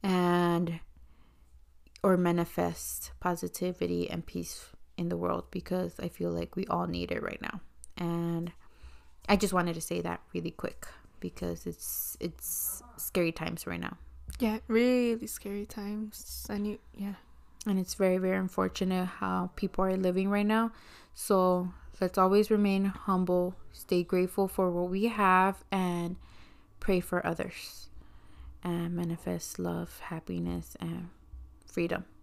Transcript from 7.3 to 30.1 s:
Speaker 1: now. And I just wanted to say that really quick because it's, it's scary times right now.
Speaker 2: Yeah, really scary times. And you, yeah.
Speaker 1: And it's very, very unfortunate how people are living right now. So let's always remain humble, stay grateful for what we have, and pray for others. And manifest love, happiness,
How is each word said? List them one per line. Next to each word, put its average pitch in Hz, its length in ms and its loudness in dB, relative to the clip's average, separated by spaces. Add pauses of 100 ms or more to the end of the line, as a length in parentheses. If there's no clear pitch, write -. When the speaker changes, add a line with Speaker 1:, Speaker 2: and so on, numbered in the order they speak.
Speaker 1:
now. - 180 -6 (380)
And 170 540 -2 (760)
I 208 80 6
just 190 160 2
wanted 175 220 2
to 165 60 -8
say 175 200 -4
that 170 200 -4 (120)
really 170 200 -4
quick - 340 -8 (340)
because 175 460 -6
it's, - 520 -8
it's - 640 -6 (140)
scary 170 360 0
times 165 340 -6
right - 140 -6
now. - 180 -8 (400)
Speaker 2:
Yeah, 220 200 0 (100)
really 233 580 4
scary 202 400 -8
times. 214 840 -10
And 202 180 -4
you, 208 120 -4 (180)
yeah. 202 180 -6 (520)
Speaker 1:
And 196 120 2
it's 185 140 -2
very, 185 240 4
very 185 220 2
unfortunate 185 680 0
how 185 500 -2
people 190 300 0
are 190 140 2
living 190 320 2
right 202 160 4
now. 220 260 4 (420)
So 185 540 4 (320)
let's 185 160 2
always 196 340 6
remain 196 360 4
humble, 185 680 2 (180)
stay - 300 0
grateful 185 460 2
for 185 220 2
what 175 180 0
we 196 200 2
have, 190 640 6
and 180 460 0 (640)
pray 185 220 4
for 180 260 0
others. - 640 -6 (760)
And 170 320 -2
manifest 170 600 -4
love, 175 460 -4
happiness, 175 760 -6